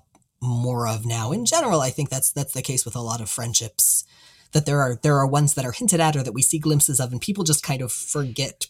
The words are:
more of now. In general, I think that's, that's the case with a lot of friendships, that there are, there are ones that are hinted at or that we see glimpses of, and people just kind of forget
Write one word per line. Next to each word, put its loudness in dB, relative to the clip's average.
more 0
of -2
now. -2
In -2
general, 4
I 0
think -2
that's, 0
that's -6
the -6
case -2
with -8
a -4
lot -4
of -8
friendships, 0
that 2
there 2
are, 0
there 4
are 4
ones 4
that -2
are -4
hinted 0
at 4
or -2
that -6
we -2
see 2
glimpses 2
of, -2
and -6
people -4
just 0
kind -4
of -6
forget -6